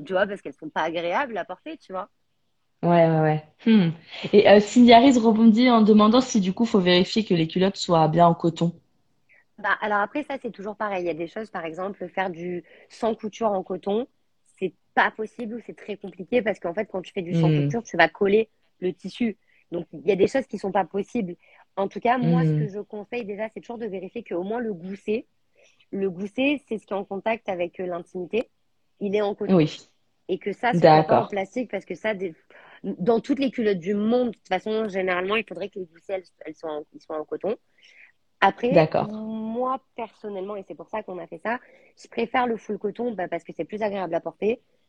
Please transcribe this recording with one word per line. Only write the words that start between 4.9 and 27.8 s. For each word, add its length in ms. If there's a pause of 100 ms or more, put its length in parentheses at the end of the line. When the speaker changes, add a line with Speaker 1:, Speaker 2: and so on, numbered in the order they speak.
Speaker 2:
Harris 260
rebondit 520
en 120
demandant 380
si, 200
du 120
coup, 140
faut 140
vérifier 440
que 100
les 140
culottes 280
soient 320
bien 180
en 80
coton. 380 (840)
Speaker 1:
Bah, 220
alors 200
après, 240
ça, 160
c'est 120
toujours 240
pareil. 280
Il 20
y 40
a 40
des 120
choses, 240
par 140
exemple, 440
faire 220
du 320 (260)
sans 260
couture 380
en 100
coton, 440 (520)
c'est 160 (200)
pas 160
possible 460
ou 100
c'est 100
très 200
compliqué 460
parce 180
qu'en 140
fait, 120
quand 160
tu 100
fais 100
du 120
sans 160
Speaker 2:
Hmm. 20
Speaker 1:
couture, 300
tu 140
vas 120
coller 420 (300)
le 120
tissu. 440 (360)
Donc, 200
il 140
y 60
a 40
des 120
choses 180
qui 120
sont 140
pas 120
possibles. 520 (400)
En 120
tout 120
cas, 180
moi, 280
ce 60
Speaker 2:
Hmm. 120
Speaker 1:
que 40
je 120
conseille 440
déjà, 260
c'est 100
toujours 180
de 80
vérifier 380
qu'au 180
moins 180
le 120
gousset, 540 (640)
le 180
gousset, 580
c'est 100
ce 80
qui 80
est 20
en 80
contact 440
avec, 320